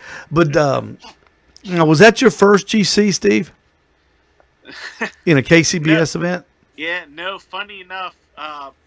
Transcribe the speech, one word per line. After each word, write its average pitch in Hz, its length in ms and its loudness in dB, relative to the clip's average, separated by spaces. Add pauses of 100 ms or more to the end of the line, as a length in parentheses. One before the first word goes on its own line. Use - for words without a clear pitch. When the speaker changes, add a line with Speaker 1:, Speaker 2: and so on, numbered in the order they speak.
(300)
Speaker 1:
But, 151 260 0
um, 127 400 -2 (680)
now, 175 180 0
was 156 140 4
that 214 240 6
your 220 80 6
first 202 360 2
G 220 160 0
C, 208 300 0
Steve? 202 400 -2 (880)
Speaker 2:
<laughs> - 880 -14
Speaker 1:
In 165 100 4
a 131 60 2
K 165 200 4
C 170 160 -2
B 156 140 -2
S 160 220 0
Speaker 2:
No. 165 80 -6
Speaker 1:
event? 175 240 -6 (320)
Speaker 2:
Yeah, 170 320 -8
no, 175 280 -12
funny 196 440 -14
enough, 185 340 -14 (220)
uh, 147 320 -14 (160)